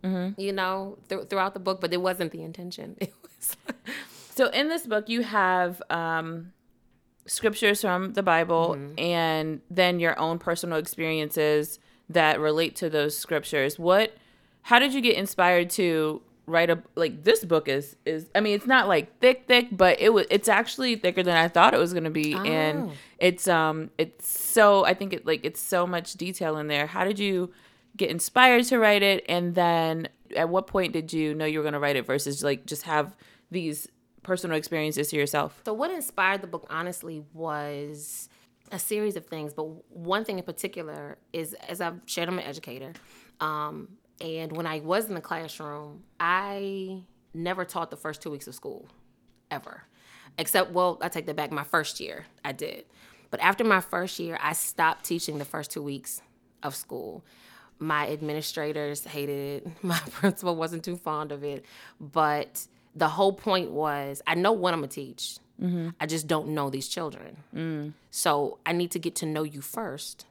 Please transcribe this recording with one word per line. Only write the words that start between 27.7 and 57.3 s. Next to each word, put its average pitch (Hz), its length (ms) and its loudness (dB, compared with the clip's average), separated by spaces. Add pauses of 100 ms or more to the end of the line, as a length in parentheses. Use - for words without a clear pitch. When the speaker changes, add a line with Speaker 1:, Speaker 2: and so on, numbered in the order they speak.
Speaker 1:
get - 140 0
inspired 247 540 6
to 247 140 2
write 208 240 6
it? 196 280 4
And 175 240 0
then 165 540 2 (280)
at 165 140 0
what 185 160 0
point 185 260 0
did 160 220 -4
you 156 200 0
know 156 120 -2
you 156 140 0
were 151 40 0
gonna 147 160 -2
write 143 160 2
it 127 80 -2
versus, 143 400 -2
like, 143 220 0
just 151 160 -8
have 156 340 -2 (340)
these 165 380 -6 (340)
personal 180 360 -2
experiences 151 500 -2
to 160 80 -4
yourself? 147 480 0
Speaker 2:
So 220 80 -4
what 269 180 -2
inspired 196 520 0
the 190 40 -12
book, 170 220 -10
honestly, 165 540 -8 (100)
was 147 960 -8 (420)
a 190 80 -10
series 214 380 -2
of 165 100 -10
things. 151 280 -10
But 156 100 -6 (260)
one 185 360 -2
thing 196 120 -4
in 180 60 -8
particular 151 720 -10 (160)
is, 165 220 -8 (140)
as 175 120 -10
I've 175 260 -8
shared, 170 220 -4
I'm 185 100 -4
an - 60 -8
educator. 139 480 -14 (480)
Um, 156 560 -6 (240)
and 160 360 -8
when 165 100 -6
I 156 140 -6
was 185 280 0
in 202 60 -6
the 170 60 -6
classroom, 151 840 -10 (140)
I 190 840 -2 (320)
never 175 300 -4
taught 165 260 -8
the 156 60 -14
first 151 260 -10
two 160 80 -10
weeks 143 160 -12
of 127 80 -18
school, - 340 -14 (600)
ever. - 320 -12 (560)
Except, 180 340 2
well, 180 300 2
I 175 60 -4
take 165 180 -6
that 151 100 -6
back. 147 160 -6
My 147 120 -6
first - 360 -2
year, - 240 -12 (200)
I 147 80 -6
did. - 340 -10 (440)
But - 100 -6
after 196 240 2
my 202 160 4
first 180 380 -6
year, 165 220 -8
I 151 140 -2
stopped - 500 0
teaching 170 340 -6
the 143 60 -8
first 151 260 -10
two 147 120 -10
weeks 139 400 -10 (400)
of 139 120 -8
school. - 500 -12 (560)